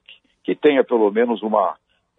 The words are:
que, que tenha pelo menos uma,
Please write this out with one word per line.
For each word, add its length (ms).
que, 140
que 100
tenha 300
pelo 260
menos 320
uma, 340